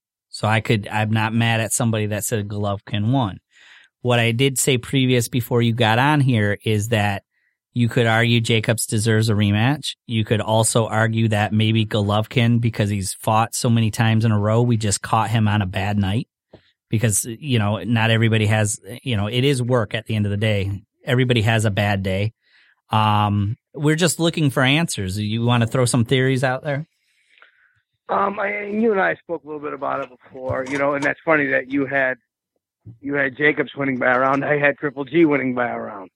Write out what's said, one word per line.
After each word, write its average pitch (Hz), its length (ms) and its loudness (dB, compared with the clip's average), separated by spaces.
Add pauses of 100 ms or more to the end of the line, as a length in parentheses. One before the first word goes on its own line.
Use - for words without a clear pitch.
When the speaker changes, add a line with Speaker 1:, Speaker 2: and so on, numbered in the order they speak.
(300)
Speaker 1:
So - 180 -4
I 110 140 2
could, 107 260 0
I'm 107 240 -2
not 110 220 -2
mad 117 260 0
at 107 140 -4
somebody 110 320 -2
that 104 180 -4
said 104 240 -4
Golovkin 104 640 -4
won. 127 280 -2 (640)
What 120 160 2
I 117 120 2
did 131 260 0
say 131 200 2
previous 127 500 0
before 120 340 -2
you 117 120 2
got 113 260 2
on 143 220 2
here 107 420 2
is 107 260 0
that 101 340 -2 (500)
you 120 160 2
could 117 180 2
argue 117 320 4
Jacobs 113 460 0
deserves 110 420 0
a 113 60 2
rematch. 107 600 0 (100)
You 113 180 -2
could 107 160 0
also 110 480 2
argue 113 400 0
that 104 240 0
maybe 110 340 2
Golovkin, 110 760 0
because 113 280 -2
he's 98 240 -4
fought 110 400 0
so - 160 -2
many 113 220 2
times 110 320 2
in 117 80 2
a 104 80 2
row, 107 220 2
we 120 160 2
just 107 240 -2
caught 110 280 0
him 110 200 2
on 104 120 0
a 95 40 0
bad 101 320 -2
night. 101 320 -2 (580)
Because, 110 380 0
you 123 320 -4
know, 104 260 0
not 113 280 2
everybody 110 340 2
has, 107 340 0 (220)
you 123 160 -4
know, 101 100 -2
it 123 160 -2
is 135 180 2
work 120 340 0
at 110 100 -6
the 110 100 -4
end 104 100 0
of 101 40 -2
the 101 80 -2
day. 98 460 -2 (200)
Everybody 123 380 2
has 110 240 2
a 107 60 0
bad 101 320 0
day. 98 280 -2 (600)
Um, 104 640 2 (160)
we're 156 220 0
just 165 240 0
looking 165 320 0
for 147 100 0
answers. 127 580 0
You 107 240 -2
wanna 120 220 4
throw 127 200 0
some 120 200 2
theories 131 380 0
out 131 200 -2
there? 147 220 -4 (1200)
Speaker 2:
Um, 202 320 -2
I, 202 80 -2
and 208 360 -4
you 233 80 4
and 196 100 2
I 170 140 0
spoke - 280 -10
a 143 40 -20
little 151 140 -10
bit 143 120 -8
about 135 320 -6
it 127 60 -16
before, 131 580 -8
you 143 80 -4
know, 139 160 0
and 143 100 -4
that's 139 220 -2
funny 151 220 2
that 131 240 -2
you 139 160 -2
had, 131 300 -2 (840)
you 143 140 -6
had 139 200 -2
Jacobs 147 400 0
winning 135 220 -4
by 127 160 2
a 123 60 2
round. 135 260 0
I 147 140 0
had 143 180 2
Triple 139 280 -8
G 156 200 2
winning 131 300 0
by 120 140 -2
a 117 100 -8
round, 107 360 -14